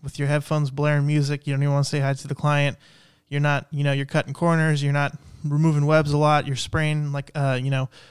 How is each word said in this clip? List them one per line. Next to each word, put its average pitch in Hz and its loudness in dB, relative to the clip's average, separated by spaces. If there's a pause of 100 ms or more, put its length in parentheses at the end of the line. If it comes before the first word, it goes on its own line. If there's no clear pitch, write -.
with 139 -12
your 139 -2
headphones 147 0
blaring 147 0
music, 147 0
you 143 -2
don't 139 0
even 143 2
wanna 143 2
say 147 -2
hi 139 0
to 135 -8
the 135 -4
client, 143 0 (500)
you're 143 -2
not, 143 0
you 143 -4
know, 143 2
you're 139 0
cutting 139 -2
corners, 160 2
you're 143 0
not 143 -2 (260)
removing 147 2
webs 151 4
a 147 2
lot, 151 2
you're 135 -4
spraying 151 -2
like, 139 -8
uh, 139 0
you 135 -4
know, 131 -2 (220)